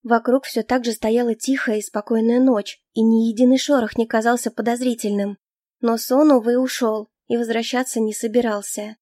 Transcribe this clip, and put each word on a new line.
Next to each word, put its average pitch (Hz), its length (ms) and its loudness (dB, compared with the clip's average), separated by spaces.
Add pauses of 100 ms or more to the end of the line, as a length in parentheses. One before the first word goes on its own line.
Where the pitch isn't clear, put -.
Вокруг 240 420 2
все - 180 -4
так 247 220 -2
же 233 60 -2
стояла 226 440 0
тихая 262 420 -2
и 208 40 -4
спокойная 226 580 0
ночь, 247 420 0 (120)
и 226 80 -2
ни 226 280 4
единый 247 280 4
шорох 262 400 0
не 226 80 0
казался 233 460 0
подозрительным. 220 880 -4 (440)
Но 233 160 0
сон, 285 340 4
увы, 240 260 4
ушел 226 500 -2 (200)
и 233 100 -2
возвращаться 233 600 -4
не 214 140 -2
собирался. 214 880 -4